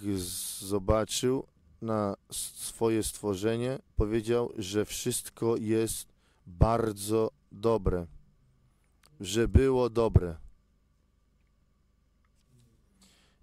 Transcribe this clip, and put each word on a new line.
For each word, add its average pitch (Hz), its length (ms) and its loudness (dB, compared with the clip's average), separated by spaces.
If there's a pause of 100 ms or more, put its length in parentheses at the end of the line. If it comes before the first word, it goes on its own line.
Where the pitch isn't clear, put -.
z-, 95 580 -6
zobaczył 107 840 0 (360)
na 107 340 -2 (140)
s-, - 240 -10
swoje 113 480 0
stworzenie, 110 760 -2 (180)
powiedział, 113 600 2
że 101 280 0
wszystko - 720 -2
jest 110 520 0 (380)
bardzo 110 840 2 (220)
dobre, 98 540 0 (1120)
że 104 280 2
było 123 420 4
dobre. 98 460 2 (3000)